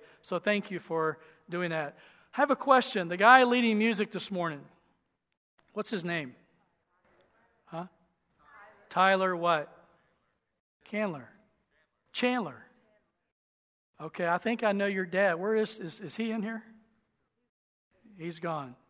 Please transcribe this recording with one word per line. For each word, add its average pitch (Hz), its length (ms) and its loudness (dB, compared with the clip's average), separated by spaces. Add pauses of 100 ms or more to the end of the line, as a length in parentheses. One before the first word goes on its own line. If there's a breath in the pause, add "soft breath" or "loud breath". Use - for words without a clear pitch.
(240 loud breath)
So 180 160 -4
thank 202 320 -2
you 175 80 -8
for 160 400 -4 (280 loud breath)
doing 175 220 -4
that. 156 260 -6 (400 soft breath)
I 262 60 0
have 294 80 4
a 269 60 2
question. 240 520 4
The 175 100 -4
guy 247 260 10
leading 240 340 2
music 214 340 0
this - 200 -10
morning, 165 300 -4 (1120)
what's - 180 -8
his 185 120 -4
name? 160 300 -6 (1300)
Huh? 165 200 -12 (1040)
Tyler 190 460 2
what? 165 360 0 (1120)
Candler. 180 440 -6 (840)
Chandler. 202 520 -4 (1400)
Okay, 160 240 -8
I 170 140 0
think 226 240 -2
I 214 80 2
know 202 160 0
your 190 180 -4
dad. 185 300 2
Where 202 200 -2
is, 214 220 -2
is, 165 220 -12
is 170 160 -12
he 226 160 -4
in 220 100 -4
here? 220 220 -8 (1500)
He's 165 220 -12
gone. 151 360 -8 (140)